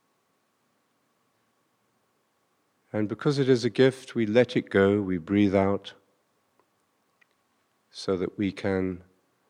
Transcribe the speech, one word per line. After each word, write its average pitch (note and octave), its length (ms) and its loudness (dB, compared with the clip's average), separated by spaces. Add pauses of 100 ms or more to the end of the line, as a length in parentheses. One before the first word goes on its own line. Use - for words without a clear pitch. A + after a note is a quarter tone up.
(3000)
And G#2+ 160 -4
because C#3+ 300 -4
it C3 100 0
is B2 160 2
a A#2+ 60 -2
gift, C3 460 0
we A2+ 100 0
let A2+ 300 2
it G#2 120 -2
go, G2 320 4
we F#2 160 -4
breathe G2 380 2
out, G2 380 0 (2000)
so - 280 -6
that F2+ 200 -8
we G2+ 140 -2
can F#2 540 -6 (460)